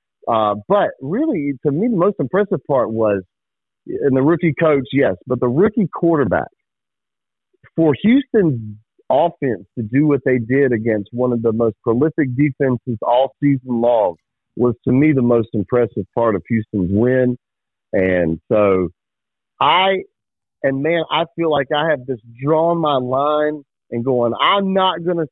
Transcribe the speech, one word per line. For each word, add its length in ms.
Uh, 280
but 220
really, 520
to 60
me, 180
the 80
most 220
impressive 480
part 240
was, 320
and 280
the 60
rookie 360
coach, 360
yes, 220
but 120
the 80
rookie 460
quarterback. 540
For 180
Houston's 760
offense 560
to 60
do 220
what 180
they 140
did 340
against 400
one 220
of 80
the 100
most 320
prolific 520
defenses 640
all 400
season 400
long 340
was, 200
to 60
me, 220
the 80
most 320
impressive 500
part 200
of 120
Houston's 440
win. 440
And 460
so 380
I, 440
and 220
man, 260
I 160
feel 140
like 260
I 140
have 160
just 160
drawn 340
my 200
line 640
and 160
going, 340
"I'm 340
not 300
gonna 280